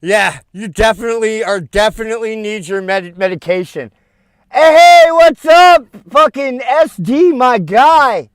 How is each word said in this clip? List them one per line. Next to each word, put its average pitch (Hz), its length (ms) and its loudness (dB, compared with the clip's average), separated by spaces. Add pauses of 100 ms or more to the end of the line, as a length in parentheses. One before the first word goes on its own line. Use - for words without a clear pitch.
Yeah, 180 400 -4 (120)
you 208 160 -16
definitely 220 760 -4
are, 202 160 -6
definitely 220 760 -6
need 214 300 -10
your 196 160 -8
med-, 185 340 -8
medication. 180 760 -6 (580)
Hey, 311 260 2 (280)
hey, 330 80 2
what's 330 340 2
up? 339 400 4 (240)
Fucking 269 520 -2
S 277 340 -2
D, 277 360 0
my 247 260 0
guy. 226 760 0